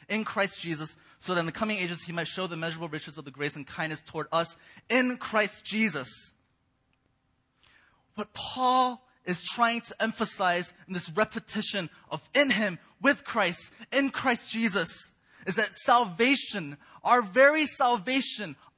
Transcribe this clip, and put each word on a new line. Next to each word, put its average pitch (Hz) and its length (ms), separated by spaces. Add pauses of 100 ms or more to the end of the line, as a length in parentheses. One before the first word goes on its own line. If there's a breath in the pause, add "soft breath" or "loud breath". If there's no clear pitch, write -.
in 214 180
Christ 196 340
Jesus, 156 380 (220 soft breath)
so 185 160
that 175 60
in 165 40
the 165 60
coming 214 260
ages 175 260
he 175 80
might 165 160
show 185 200
the 170 80
immeasurable 165 340
riches 151 300
of 147 60
the 139 60
grace 143 240
and 143 120
kindness 156 340
toward 151 300
us 165 260 (320 loud breath)
in 254 280
Christ - 480
Jesus." 185 680 (1800 soft breath)
What 208 180
Paul 254 720 (160)
is 175 200
trying 233 380
to - 200
emphasize 190 720 (140 soft breath)
in 185 60
this 170 180
repetition 208 800 (180 soft breath)
of - 240
"in 277 160
him, 202 300 (200 soft breath)
with 269 240
Christ, 185 480 (220 loud breath)
in 277 160
Christ - 400
Jesus," 196 640 (320 soft breath)
is 180 100
that 214 220
salvation, 214 1000 (260 loud breath)
our 240 180
very 269 460
salvation, 240 880 (200 soft breath)